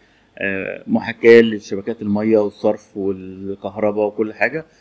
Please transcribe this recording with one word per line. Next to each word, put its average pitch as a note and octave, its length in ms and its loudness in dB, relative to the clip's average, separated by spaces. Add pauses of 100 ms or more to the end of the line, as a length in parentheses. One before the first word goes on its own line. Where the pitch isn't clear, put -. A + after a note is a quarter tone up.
(380)
آه، F#2+ 480 -6
محاكاة A#2 540 6
لشبكات G#2+ 640 -4
المية G#2+ 360 0
والصرف G#2 580 -4
والكهرباء G2 1080 -6
وكل G#2+ 280 -6
حاجة، C3 300 -4 (160)